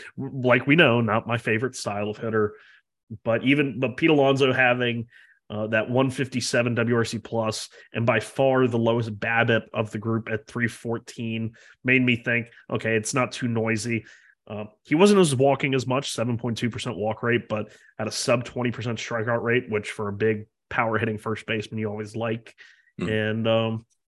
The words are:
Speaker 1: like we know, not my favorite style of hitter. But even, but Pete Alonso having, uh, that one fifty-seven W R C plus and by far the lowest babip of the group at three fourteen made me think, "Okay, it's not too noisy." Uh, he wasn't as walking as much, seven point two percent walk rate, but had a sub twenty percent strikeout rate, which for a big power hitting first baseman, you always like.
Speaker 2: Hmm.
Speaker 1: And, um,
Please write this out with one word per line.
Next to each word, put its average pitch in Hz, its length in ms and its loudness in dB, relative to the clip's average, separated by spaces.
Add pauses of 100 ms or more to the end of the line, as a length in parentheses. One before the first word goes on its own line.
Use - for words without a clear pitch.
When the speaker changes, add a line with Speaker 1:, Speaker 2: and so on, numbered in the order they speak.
(180)
Speaker 1:
like 127 480 2
we 143 100 4
know, 123 260 6
not 110 260 0
my 117 100 -2
favorite 117 380 -2
style 104 340 -4
of 104 80 -6
hitter. 107 380 -2 (680)
But 117 200 0
even, 135 360 2
but 127 160 -4
Pete 160 140 0
Alonso 139 420 4
having, 123 560 0 (420)
uh, 107 180 -6
that 110 220 0
one 131 200 2
fifty-seven 123 680 -2
W 117 180 0
R 117 120 2
C 113 140 -6
plus 110 500 -4 (240)
and 113 120 -2
by 113 140 4
far 131 480 2
the 117 100 0
lowest 113 400 0
babip 117 560 2
of 107 180 -4
the 110 60 -8
group 110 320 -2
at 110 160 -6
three 120 220 -4
fourteen 113 840 -8 (320)
made 127 180 4
me 123 140 4
think, 117 320 -2 (200)
"Okay, 113 280 0
it's 110 160 -4
not 127 180 0
too - 160 -6
noisy." 113 560 -2 (420)
Uh, 104 200 -12 (180)
he - 100 -4
wasn't 196 280 8
as 151 120 4
walking 135 400 2
as 123 140 0
much, 127 240 -2
seven 117 260 -2
point 113 200 -4
two 123 120 -2
percent 110 280 -8
walk 107 260 -4
rate, 117 240 2
but 107 240 -4 (260)
had 110 120 -4
a - 20 -10
sub 120 320 0
twenty 120 280 -4
percent 113 280 -6
strikeout 117 420 -2
rate, 120 280 2
which 104 220 -4
for 104 180 -6
a 101 40 -6
big 107 340 -2 (220)
power 113 280 0
hitting 107 200 -2
first 110 280 -6
baseman, 113 340 -6
you 107 80 -2
always 107 260 -8
like. 113 400 -6 (460)
Speaker 2:
Hmm. - 80 -4
Speaker 1:
And, 110 400 0
um, 113 380 0 (300)